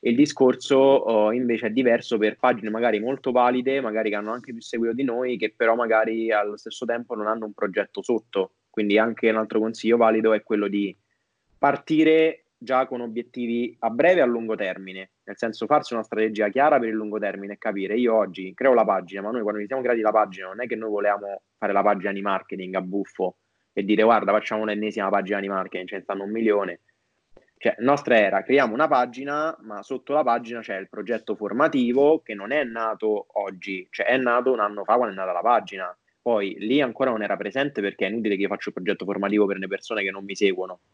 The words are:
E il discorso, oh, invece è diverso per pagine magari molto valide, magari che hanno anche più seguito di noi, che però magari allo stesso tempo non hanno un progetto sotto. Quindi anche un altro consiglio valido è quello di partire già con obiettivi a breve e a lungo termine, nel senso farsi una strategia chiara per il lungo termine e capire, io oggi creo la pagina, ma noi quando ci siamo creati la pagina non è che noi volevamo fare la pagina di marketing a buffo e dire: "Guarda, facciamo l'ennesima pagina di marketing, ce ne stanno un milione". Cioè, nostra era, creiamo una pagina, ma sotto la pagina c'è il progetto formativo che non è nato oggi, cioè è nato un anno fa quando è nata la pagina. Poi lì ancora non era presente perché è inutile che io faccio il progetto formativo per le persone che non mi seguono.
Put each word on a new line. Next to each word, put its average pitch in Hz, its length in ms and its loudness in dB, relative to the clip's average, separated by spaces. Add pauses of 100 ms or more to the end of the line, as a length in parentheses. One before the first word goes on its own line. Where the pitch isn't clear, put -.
E 123 60 2
il 117 60 2
discorso, 135 600 4
oh, 113 560 6
invece 117 360 0
è - 20 0
diverso 117 480 2
per 107 180 2
pagine 113 340 2
magari 113 280 2
molto 131 320 -4
valide, 123 500 2
magari 110 300 -2
che 104 60 -2
hanno 104 160 -6
anche 123 200 -10
più 113 80 -12
seguito 117 320 -2
di 127 120 -2
noi, 123 320 -2
che 107 200 -4
però 113 200 4
magari 113 560 2
allo 104 240 0
stesso 113 280 -12
tempo 117 300 -4
non 107 140 -4
hanno 110 180 -2
un 107 60 -10
progetto 101 500 -4
sotto. 98 520 -2 (140)
Quindi 104 300 2
anche 113 320 2
un 110 60 2
altro 110 240 0
consiglio 110 360 2
valido 110 360 4
è 104 100 2
quello 104 240 0
di 101 280 -2 (600)
partire 156 920 2 (120)
già 131 280 0
con 127 140 -8
obiettivi 120 760 -6
a 113 120 -2
breve 160 280 4
e 151 40 4
a 127 40 4
lungo 113 300 -2
termine, 95 540 -8 (120)
nel 101 140 -14
senso 113 300 -6
farsi 147 280 0
una 113 80 -4
strategia 107 460 -2
chiara 139 320 2
per 117 80 -2
il 110 60 -4
lungo 107 260 -6
termine 98 320 -6
e 101 60 -14
capire, 101 380 -4
io 120 180 2
oggi 92 400 -2
creo 127 200 2
la 113 100 4
pagina, 95 380 -2
ma 104 80 -6
noi 120 120 -4
quando 104 180 -4
ci 104 60 -8
siamo 131 160 -6
creati 120 180 0
la 107 100 2
pagina 95 380 0
non 98 140 -12
è 127 40 -8
che 120 100 -6
noi 110 140 -8
volevamo 101 520 -2 (160)
fare 104 140 -2
la 98 100 4
pagina 98 300 2
di 98 80 -6
marketing 95 540 -6
a 95 60 0
buffo 92 560 -6 (360)
e 104 120 -4
dire: 104 180 4
"Guarda, 107 300 4
facciamo 107 320 0
l'ennesima 104 440 -4
pagina 98 300 0
di 98 100 -6
marketing, 92 400 -6
ce 101 80 -10
ne 90 60 -10
stanno 98 220 -6
un 104 60 -8
milione". 104 500 0 (840)
Cioè, - 160 0
nostra 127 400 4
era, 98 240 4
creiamo 127 320 2
una 151 140 2
pagina, 143 720 -2
ma 104 240 -14
sotto 135 280 -8
la 147 120 2
pagina 120 340 0
c'è 110 180 -8
il 95 120 -8
progetto 107 480 -6
formativo 135 840 2
che 113 160 -10
non 101 160 -10
è 143 140 -2
nato 110 600 -4 (120)
oggi, 95 500 -8
cioè - 180 -4
è 123 100 2
nato 123 340 2
un 123 80 0
anno 104 240 -2
fa 107 140 2
quando 113 180 0
è - 20 -10
nata 95 140 -4
la 87 120 -4
pagina. 98 540 0 (240)
Poi 101 380 0
lì 113 220 0
ancora 131 300 0
non 110 120 -2
era 101 140 -2
presente 120 440 -4
perché 101 240 -2
è 95 40 -2
inutile 107 260 -2
che 98 80 -2
io 98 60 -2
faccio 98 220 -6
il - 40 -20
progetto 98 300 -4
formativo 101 420 0
per 98 120 -4
le 95 100 -8
persone 98 340 -6
che 98 80 -4
non 98 140 -12
mi 98 100 -12
seguono. 92 460 0 (140)